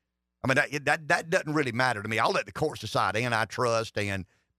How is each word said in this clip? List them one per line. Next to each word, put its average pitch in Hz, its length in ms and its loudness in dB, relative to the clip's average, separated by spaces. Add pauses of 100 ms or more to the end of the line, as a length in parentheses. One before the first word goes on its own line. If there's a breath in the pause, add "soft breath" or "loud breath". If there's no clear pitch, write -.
(440)
I 117 40 0
mean, 127 80 4
that, 139 300 0
that, 151 220 0
that 170 220 0
doesn't 165 240 0
really 139 180 0
matter 120 300 2
to 107 60 -6
me. 110 100 0
I'll 143 140 2
let 139 140 -2
the 101 60 -16
courts 139 280 -4
decide 107 360 0
antitrust 113 800 0
and, 98 260 -2 (340)